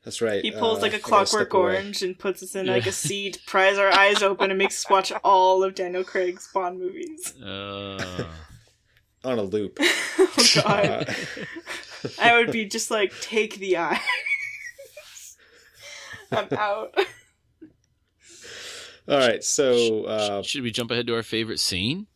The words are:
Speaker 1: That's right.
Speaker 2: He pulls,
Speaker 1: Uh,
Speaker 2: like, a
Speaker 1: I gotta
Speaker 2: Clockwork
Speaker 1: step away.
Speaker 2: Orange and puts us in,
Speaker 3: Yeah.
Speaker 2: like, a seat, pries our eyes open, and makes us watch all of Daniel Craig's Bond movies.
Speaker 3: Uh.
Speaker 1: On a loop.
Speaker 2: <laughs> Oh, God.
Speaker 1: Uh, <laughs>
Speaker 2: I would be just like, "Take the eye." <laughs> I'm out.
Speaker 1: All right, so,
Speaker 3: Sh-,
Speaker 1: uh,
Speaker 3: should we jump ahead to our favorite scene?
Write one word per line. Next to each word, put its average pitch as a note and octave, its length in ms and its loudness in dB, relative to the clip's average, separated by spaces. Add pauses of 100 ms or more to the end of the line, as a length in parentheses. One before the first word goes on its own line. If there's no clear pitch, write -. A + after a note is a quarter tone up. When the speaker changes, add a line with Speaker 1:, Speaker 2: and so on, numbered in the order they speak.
Speaker 1:
That's - 180 -8
right. G#2 200 0
Speaker 2:
He G#3+ 100 -4
pulls, A3 280 0
Speaker 1:
Uh, - 40 0
Speaker 2:
like, G#3 100 0
a - 20 -2
Speaker 1:
I G3+ 40 -4
gotta - 40 -10
Speaker 2:
Clockwork G3+ 240 4 (220)
Speaker 1:
step - 40 -2
away. F#3 220 4
Speaker 2:
Orange G3 260 -4
and F#3 160 -4
puts F#3+ 240 -4
us F#3 140 -14
in, F#3+ 100 -4
Speaker 3:
Yeah. F#3+ 80 0
Speaker 2:
like, - 140 2
a F#3+ 40 0
seat, F#3+ 540 -6
pries G3 320 4
our G3 140 4
eyes G3 320 6
open, G3 280 2
and F#3+ 60 0
makes F#3+ 260 0
us G3 60 -10
watch F#3+ 220 4 (120)
all F#3 400 6
of F#3+ 120 -2
Daniel F3+ 280 -4
Craig's F#3 500 -4
Bond F#3 260 -4
movies. - 640 -10
Speaker 3:
Uh. G2 800 -8 (1000)
Speaker 1:
On B2+ 140 -2
a G#2 60 0
loop. G#2 400 -4
Speaker 2:
<laughs> E4+ 60 4 (280)
Oh, D4 300 4 (160)
God. - 460 0
Speaker 1:
Uh, - 40 -6 (1040)
<laughs> - 40 -2
Speaker 2:
I A#3 160 6
would A#3 140 4
be A3 140 -2
just A3 240 -6
like, G#3 220 0 (100)
"Take G#3+ 380 -2
the F#3 180 0
eye." E3 240 0 (1080)
<laughs> - 1200 -18
I'm G#3+ 160 0 (100)
out. G#3 380 -2 (2000)
Speaker 1:
All C#3+ 100 4
right, A#2+ 260 4
so, A#2+ 600 4
Speaker 3:
Sh-, - 40 -6
Speaker 1:
uh, G#2 360 0
Speaker 3:
should C3+ 200 -4
we A#2 80 -2
jump A#2 200 -4
ahead A#2+ 160 0
to A#2 80 0
our A#2 80 -2
favorite A2+ 360 -4
scene? B2 560 -2